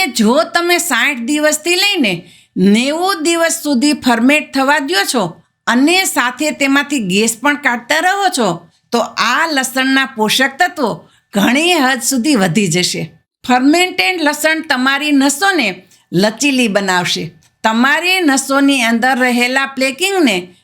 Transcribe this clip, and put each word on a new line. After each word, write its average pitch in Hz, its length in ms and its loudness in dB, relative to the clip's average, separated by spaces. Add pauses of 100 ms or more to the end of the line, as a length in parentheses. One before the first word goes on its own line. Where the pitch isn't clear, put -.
(140)
જો 220 220 2 (100)
તમે 349 340 0
સાઠ 254 440 -2
દિવસથી 302 540 0
લઈને 370 360 0 (520)
નેવું 302 580 2
દિવસ 330 340 0
સુધી 294 420 0
ફર્મેન્ટ 269 520 2
થવા 277 300 0
દ્યો 359 240 -2
છો 226 180 -2 (440)
અને 269 380 2
સાથે 254 480 -2
તેમાંથી 277 520 0
ગેસ 208 300 0
પણ 285 220 -2
કાઢતા 269 440 -2
રહો 381 300 0
છો, 240 180 0 (380)
તો 233 120 0 (220)
આ 247 260 0
લસણના 262 680 0
પોષક 220 440 0
તત્વો 359 320 0 (440)
ઘણી 262 420 2
હદ 262 280 0
સુધી 269 340 0
વધી 190 320 0
જશે. 175 340 -2 (400)
ફર્મેન્ટેડ 349 800 2
લસણ 302 420 0
તમારી 277 500 0
નસોને 285 540 2 (460)
લચીલી 233 560 0
બનાવશે, 185 540 -2 (400)
તમારી 294 580 2
નસોની 277 600 2
અંદર 233 340 0
રહેલા 254 560 0
પ્લેકિંગને 269 640 0 (280)